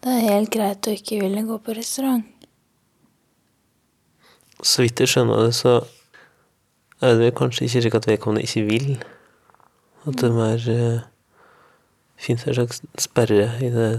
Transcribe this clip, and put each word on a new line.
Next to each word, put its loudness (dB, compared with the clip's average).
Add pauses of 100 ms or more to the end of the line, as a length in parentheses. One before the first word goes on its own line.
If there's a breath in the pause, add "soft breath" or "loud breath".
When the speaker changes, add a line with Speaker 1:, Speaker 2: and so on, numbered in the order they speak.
Speaker 1:
det -4
er 2
helt 2
greit -4
å -2
ikke -6
ville -2
gå -6
på -8
restaurant. -2 (2500 soft breath)
Speaker 2:
Så 2
vidt 0
jeg 2
skjønner 2
det, 2
så 4 (1200 soft breath)
er 6
det 2
kanskje -2
ikke 0
slik 0
at -2
vedkommende 0
ikke -2
vil. 0 (1160 loud breath)
At -4
det 4
er 2
mer, 0
eh, 0 (1120 soft breath)
finnes -4
en -2
slags -4 (160)
sperre 2 (100)
i -2
det 2